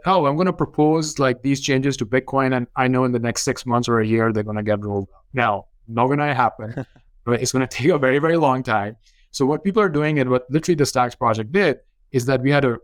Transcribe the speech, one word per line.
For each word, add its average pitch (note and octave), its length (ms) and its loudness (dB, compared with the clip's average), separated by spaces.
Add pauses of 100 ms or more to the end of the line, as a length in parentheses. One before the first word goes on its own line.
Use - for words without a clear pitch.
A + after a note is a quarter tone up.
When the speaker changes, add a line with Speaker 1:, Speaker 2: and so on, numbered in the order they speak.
Speaker 1:
"Oh, F3 200 4
I'm C#3 100 0
gonna F3+ 160 0
propose, D#3 640 0
like, B2+ 240 0
these C#3 200 -2
changes C3+ 360 0
to A#2+ 80 -6
Bitcoin, C3 500 0
and B2 200 -2
I C3 140 2
know B2+ 160 2
in B2 80 0
the A#2+ 60 0
next A#2 240 -4
six B2+ 220 -4
months A#2+ 220 0
or A#2 140 2
a A2 40 0
year A2+ 280 2
they're G#2+ 100 -2
gonna G#2+ 180 -6
get G#2 220 -2
rolled G2+ 320 -4
up." - 180 -20
No, A2 340 -2 (200)
not A#2 200 0
gonna D3 280 0
happen. A#2 560 -4
Speaker 2:
<laughs> - 340 -20
Speaker 1:
Right? A#2+ 160 0
It's B2+ 120 -2
gonna B2+ 120 0
take B2 220 -4
a C#3+ 100 4
very, C3+ 220 2
very E3 180 2
long D#3 240 2
time. G#2+ 360 -2 (340)
So C3+ 140 -2
what D3 180 0
people G3+ 180 2
are G3 80 2
doing D3+ 300 0
and B2+ 100 0
what B2+ 220 0
literally D#3 240 0
the D3 100 2
Stacks B2 300 -2
project A2+ 360 -2
did F3 280 0 (320)
is A#2+ 160 0
that C3 140 0
we C3+ 100 0
had C#3+ 120 4
a A#2+ 200 2